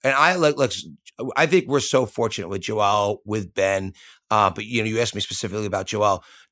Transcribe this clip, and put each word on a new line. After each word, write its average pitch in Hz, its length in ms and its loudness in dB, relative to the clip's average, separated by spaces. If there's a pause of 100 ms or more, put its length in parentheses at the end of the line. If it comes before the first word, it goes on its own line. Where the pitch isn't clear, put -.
and 135 100 2
I 160 220 4
like, 151 200 2
look, 135 160 0 (640)
I 156 100 4
think 170 200 2
we're 139 140 0
so 131 260 2
fortunate 107 420 -4
with 98 140 -8
Joel, 104 600 0
with 104 300 -4
Ben. 95 380 0 (380)
Uh, 104 200 4
but, 104 140 -6
you 113 180 -2
know, 110 60 -2
you 110 120 0
asked 117 140 -2
me 104 60 -4
specifically 104 460 -6
about 95 200 -4
Joel. 104 360 0 (300)